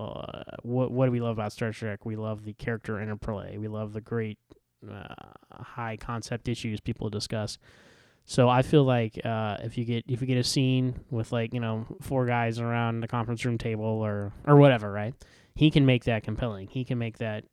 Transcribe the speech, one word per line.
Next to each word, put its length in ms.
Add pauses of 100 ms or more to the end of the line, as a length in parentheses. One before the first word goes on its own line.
uh, 600
what, 280
what 160
do 60
we 80
love 160
about 160
Star 180
Trek? 340
We 120
love 280
the 100
character 460
interplay. 560
We 120
love 240
the 80
great, 380 (520)
uh, 240 (380)
high 440
concept 520
issues 320
people 280
discuss. 500 (680)
So 240
I 140
feel 220
like, 400
uh, 380
if 160
you 60
get, 240
if 120
you 60
get 120
a 60
scene 540 (120)
with, 200
like, 240
you 60
know, 260 (140)
four 260
guys 320
around 420
the 80
conference 360
room 140
table 260
or, 480 (120)
or 120
whatever, 340
right? 240 (400)
He 180
can 140
make 180
that 180
compelling. 460
He 160
can 140
make 200
that, 340